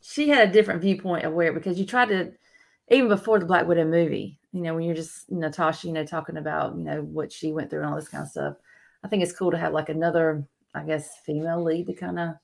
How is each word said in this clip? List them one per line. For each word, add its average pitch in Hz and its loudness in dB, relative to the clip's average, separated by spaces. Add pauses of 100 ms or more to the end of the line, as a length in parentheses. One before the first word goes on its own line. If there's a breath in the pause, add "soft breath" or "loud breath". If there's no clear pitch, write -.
she - -2
had 254 8
a 180 0
different 196 4
viewpoint 185 0
of 160 -2
where, 165 2
because 175 -4
you 190 -2
tried 247 2
to, 185 -2 (580 soft breath)
even 254 6
before 208 4
the 175 0
Black 175 4
Widow 170 4
movie, 160 0 (140)
you 180 -4
know, 165 -4
when 165 -2
you're 170 0
just, - -10
Natasha, 160 -2
you 170 -4
know, 156 -2
talking 160 -8
about, 151 -4
you 170 -8
know, 151 -4
what 151 -8
she 156 -6
went 151 -6
through 151 -4
and 151 -4
all 147 -4
this 156 -10
kind - -10
of - -12
stuff, - -6 (460 soft breath)
I 196 -12
think 202 0
it's 175 -2
cool 180 0
to 170 0
have, 160 -2
like, 156 -2
another, 160 0 (280)
I 151 -10
guess, 151 -6
female 165 -4
lead 165 -2
to 180 -6
kinda 175 -6